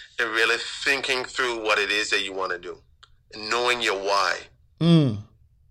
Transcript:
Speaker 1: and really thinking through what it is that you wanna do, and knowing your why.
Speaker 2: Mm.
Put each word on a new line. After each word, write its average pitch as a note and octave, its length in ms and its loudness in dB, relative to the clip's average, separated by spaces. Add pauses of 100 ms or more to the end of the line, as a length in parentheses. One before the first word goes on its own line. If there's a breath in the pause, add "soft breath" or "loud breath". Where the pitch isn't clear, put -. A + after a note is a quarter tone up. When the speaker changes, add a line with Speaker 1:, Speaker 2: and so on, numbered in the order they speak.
(180 loud breath)
Speaker 1:
and A#2 140 -2
really A2+ 260 2 (280)
thinking C3 400 0
through A#2+ 360 -2
what G#2+ 160 2
it G2+ 140 0
is G#2 200 0
that G2+ 120 0
you G2 80 -8
wanna F#2 260 -4
do, F2 240 -14 (520)
and G#2+ 160 -12
knowing A#2+ 320 0
your G2+ 180 0
why. F#2+ 380 0 (420)
Speaker 2:
Mm. D3 440 4 (480)